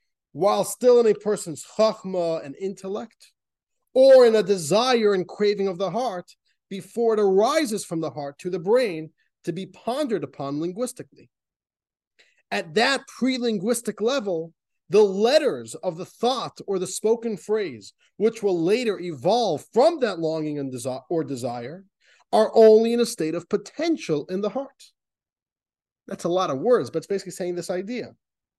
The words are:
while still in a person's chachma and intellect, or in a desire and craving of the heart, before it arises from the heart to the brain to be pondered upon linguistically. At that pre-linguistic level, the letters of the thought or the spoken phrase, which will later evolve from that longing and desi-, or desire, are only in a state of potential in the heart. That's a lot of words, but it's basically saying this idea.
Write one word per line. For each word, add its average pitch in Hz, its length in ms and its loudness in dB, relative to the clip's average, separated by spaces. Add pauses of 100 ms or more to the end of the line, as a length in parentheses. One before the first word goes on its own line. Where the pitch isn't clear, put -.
(320)
while 196 320 0
still 240 360 4
in 226 60 4
a 208 80 4
person's 180 500 -6 (120)
chachma 180 680 -2
and 139 160 -14
intellect, 196 720 -10 (600)
or 262 320 10
in 220 100 6
a 214 60 4
desire 202 720 2
and 180 120 -2
craving 202 420 -2
of 175 100 -8
the 190 120 -2
heart, 202 400 -4 (380)
before 220 460 -2
it 214 60 0
arises 214 640 2
from 165 160 -6
the 151 100 -6
heart 143 280 -10
to 185 120 -8
the 180 80 -4
brain 175 520 0 (340)
to 170 80 -4
be 180 140 -8
pondered 226 580 -4
upon 143 360 -8
linguistically. 180 720 -10 (1200)
At 175 240 -6
that 254 320 0
pre-linguistic 233 960 -4
level, 202 520 -4 (360)
the 202 140 6
letters 202 760 0
of 175 200 -6
the 175 80 -12
thought 233 600 -6
or 196 120 -2
the 180 80 -6
spoken 226 500 -2
phrase, 180 560 -6 (240)
which 220 260 0
will 185 180 2
later 208 400 0
evolve 175 720 -2
from 302 280 4
that 202 180 -2
longing 156 400 -4
and 135 140 -8
desi-, 127 380 -8
or 160 140 -2
desire, 127 600 -8 (480)
are 214 220 4
only 220 380 8
in 240 80 2
a 233 60 2
state 160 280 -4
of 170 140 -8
potential 208 800 -4
in 190 140 -6
the 202 100 -2
heart. 262 340 -10 (1200)
That's - 180 -12
a 175 40 -2
lot 180 220 0
of 135 100 -4
words, 185 300 0
but 165 80 -4
it's - 80 -10
basically 190 260 -6
saying 180 240 -8
this 175 140 -8
idea. 196 420 -8 (460)